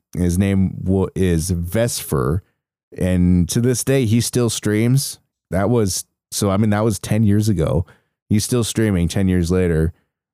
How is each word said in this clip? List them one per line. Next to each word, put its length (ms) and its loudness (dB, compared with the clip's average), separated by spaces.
his 240 0
name 440 0
wa-, 300 0
is 380 0
Vesper, 880 -2
and 520 2
to 120 -2
this 220 0
day, 220 2
he 140 2
still 300 0
streams. 720 0
That 180 0
was, 360 0
so, 180 -2
I 80 0
mean, 140 2
that 120 0
was 140 0
ten 240 -2
years 280 2
ago. 360 0
He's 140 2
still 220 -2
streaming 420 0
ten 220 0
years 200 0
later. 440 0